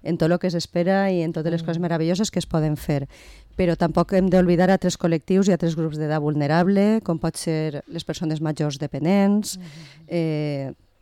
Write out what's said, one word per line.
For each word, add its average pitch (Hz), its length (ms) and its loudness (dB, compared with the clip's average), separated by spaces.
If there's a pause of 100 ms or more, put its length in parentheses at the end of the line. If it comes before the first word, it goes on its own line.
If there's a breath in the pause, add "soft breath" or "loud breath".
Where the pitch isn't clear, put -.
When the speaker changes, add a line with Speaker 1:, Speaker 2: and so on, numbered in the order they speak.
Speaker 1:
en 170 160 -4
tot 165 140 2
el 175 80 2
que 185 100 -2
s'espera 180 600 0
i 175 100 0
en 160 100 -2
totes 160 200 -4
les 165 100 -2
Speaker 2:
Mm. 165 40 -10
Speaker 1:
coses 165 140 -4
meravelloses 170 520 0
que 185 80 -2
es - 80 -6
poden 156 280 0
fer. 143 320 -4 (480 loud breath)
Però 170 220 2
tampoc 170 360 0
hem 190 180 4
d'oblidar 180 400 4
altres 185 260 0
col·lectius 185 500 2
i 202 40 4
altres 165 240 0
grups 156 240 -4
d'edat 156 220 -2
vulnerable, 175 840 2
com 165 160 -2
pot 165 180 -2
ser 156 500 -4
les 165 160 -10
persones 156 380 -4
majors 151 380 -2
dependents. 196 800 0
Speaker 2:
Mm-hmm. 160 480 -20
Speaker 1:
Eh, 151 680 -4 (280)